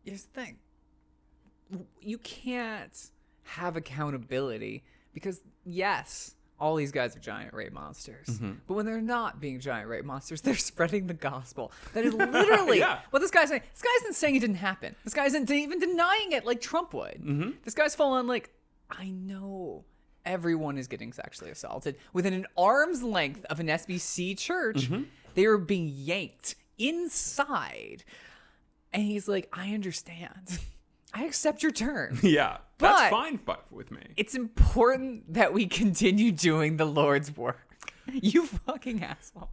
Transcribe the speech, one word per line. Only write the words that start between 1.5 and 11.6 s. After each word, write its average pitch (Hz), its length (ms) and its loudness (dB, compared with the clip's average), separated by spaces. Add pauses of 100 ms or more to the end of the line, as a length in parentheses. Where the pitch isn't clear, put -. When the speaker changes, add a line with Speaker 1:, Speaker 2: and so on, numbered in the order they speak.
Speaker 1:
W-, 190 160 -12 (140)
you 208 160 -8
can't 233 920 -10 (340)
have 170 320 -6
accountability 131 1080 -6 (300)
because, 180 280 -8 (240)
yes, 180 680 -6 (240)
all 156 160 0
these 143 180 -2
guys 127 240 -2
are - 20 -18
giant 104 340 -12
rape - 200 -10
monsters. - 540 -16
Speaker 2:
Mm-hmm. 107 240 -4 (160)
Speaker 1:
But 185 80 -4
when 208 100 -2
they're 220 160 -4
not 220 400 -4
being 135 180 -6
giant 117 300 -6
rape 113 160 -6
monsters, 143 360 -10
they're 269 140 2
spreading 180 520 -2
the 175 60 -6
gospel. 135 600 -8 (200)